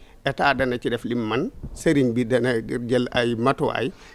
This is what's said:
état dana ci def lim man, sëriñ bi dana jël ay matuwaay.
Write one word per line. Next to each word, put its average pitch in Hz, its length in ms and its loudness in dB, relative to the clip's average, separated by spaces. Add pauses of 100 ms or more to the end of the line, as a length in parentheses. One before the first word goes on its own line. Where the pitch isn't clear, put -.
(260)
état 143 280 2
dana 123 240 0
ci 123 120 -4
def 117 160 -4
lim 120 140 -2
man, 117 300 -2 (240)
sëriñ 139 380 2
bi 120 140 0
dana 120 360 2
jël 123 500 -2
ay 120 240 0
matuwaay. 127 560 0 (240)